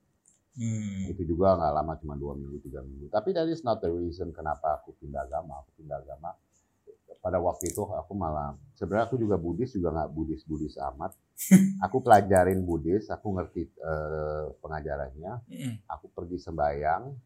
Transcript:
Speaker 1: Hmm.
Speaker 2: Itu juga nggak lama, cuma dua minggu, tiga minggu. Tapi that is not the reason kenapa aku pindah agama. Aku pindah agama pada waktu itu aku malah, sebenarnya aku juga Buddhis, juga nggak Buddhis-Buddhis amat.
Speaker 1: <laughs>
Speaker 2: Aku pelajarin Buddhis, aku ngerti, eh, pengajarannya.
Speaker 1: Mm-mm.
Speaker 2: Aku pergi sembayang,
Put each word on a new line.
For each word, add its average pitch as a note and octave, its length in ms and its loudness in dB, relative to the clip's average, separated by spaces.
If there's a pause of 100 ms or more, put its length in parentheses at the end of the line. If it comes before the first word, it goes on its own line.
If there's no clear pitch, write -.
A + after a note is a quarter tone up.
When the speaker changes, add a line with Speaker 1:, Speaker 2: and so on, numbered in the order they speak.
(520)
Speaker 1:
Hmm. G#2+ 540 -4
Speaker 2:
Itu F2+ 200 -4
juga F2 280 6
nggak D#2+ 180 2
lama, D2+ 240 0
cuma D2+ 180 -8
dua C#2+ 200 -6
minggu, C#2 260 -10
tiga C2+ 200 -12
minggu. C#2 260 -14
Tapi G#2+ 260 -2
that E3 140 2
is E3 140 -2
not A2+ 180 0
the F2 100 -2
reason E2+ 420 -2
kenapa D#2 460 -2
aku - 180 -14
pindah C#2 280 -8
agama. C#2+ 360 -6
Aku C#2+ 160 -18
pindah D2 240 -10
agama C#2+ 320 -12 (920)
pada F#2 180 0
waktu F2 300 0
itu G2+ 180 0
aku E2 260 -6
malah, D2+ 440 -2 (160)
sebenarnya G#2 340 0
aku C3 100 -2
juga G#2+ 200 2
Buddhis, E2+ 360 -2
juga E2+ 200 0
nggak D2+ 180 -2
Buddhis-Buddhis D#2 720 -4
amat. C#2+ 300 -6 (280)
Speaker 1:
<laughs> G3 420 6
Speaker 2:
Aku - 180 0
pelajarin F#2+ 600 8
Buddhis, F2 480 0
aku G2 240 -4
ngerti, F2 340 -4
eh, D2+ 800 -2 (140)
pengajarannya. D2 760 -6 (140)
Speaker 1:
Mm-mm. C3+ 260 -6 (140)
Speaker 2:
Aku - 220 -12
pergi F2+ 300 -8
sembayang, D2+ 640 0 (240)